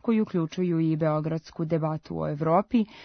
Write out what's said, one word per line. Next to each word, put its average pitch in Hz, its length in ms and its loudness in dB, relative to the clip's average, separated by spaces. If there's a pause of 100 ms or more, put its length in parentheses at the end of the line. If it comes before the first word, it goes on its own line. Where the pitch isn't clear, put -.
koji 220 200 2
uključuju 175 600 0
i 160 160 2
beogradsku 156 680 -2
debatu 156 560 -2
o 156 80 -2
Evropi, 165 560 2 (200)